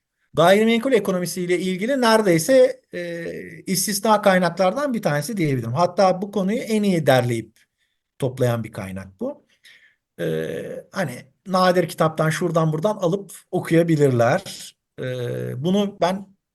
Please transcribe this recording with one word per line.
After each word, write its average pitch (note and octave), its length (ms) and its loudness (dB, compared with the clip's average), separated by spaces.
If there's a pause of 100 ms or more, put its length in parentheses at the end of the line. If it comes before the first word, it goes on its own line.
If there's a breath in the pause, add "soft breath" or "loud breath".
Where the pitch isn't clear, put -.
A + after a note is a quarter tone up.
(340)
gayrimenkul A3 580 4
ekonomisiyle F3+ 680 0
ilgili F#3 420 -2
neredeyse, A3 800 4 (120)
e, E3+ 300 -10 (420)
istisna G3+ 560 0
kaynaklardan F#3+ 720 2
bir A3 80 -4
tanesi D3+ 340 -2
diyebilirim. C3+ 360 -2
Hatta F3+ 500 2
bu G3+ 100 -8
konuyu G3+ 260 -2
en G#3+ 240 -2
iyi F3 240 2
derleyip A#2+ 520 2 (600)
toplayan B2 460 -2
bir A2 80 -14
kaynak F#2+ 480 -12
bu. C#4 260 -10 (720 soft breath)
E, E3 60 -4 (640)
hani D#3+ 200 -6 (340)
nadir F#3 420 2
kitaptan D#3+ 420 0
şuradan D#3+ 420 0
buradan F#3+ 240 -2
alıp G3+ 360 -4 (180)
okuyabilirler. D#3 1300 2 (240)
E, C3 40 -6 (600)
bunu G3+ 360 0
ben F#3+ 260 -2 (280)